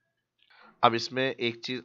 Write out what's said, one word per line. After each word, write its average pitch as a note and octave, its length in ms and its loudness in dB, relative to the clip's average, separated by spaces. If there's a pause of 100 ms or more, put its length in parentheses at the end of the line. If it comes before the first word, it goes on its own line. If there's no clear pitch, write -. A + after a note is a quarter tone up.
(840)
अब A#2 120 6
इसमें B2+ 300 -2
एक A#2 400 -2
चीज़ B2+ 200 -6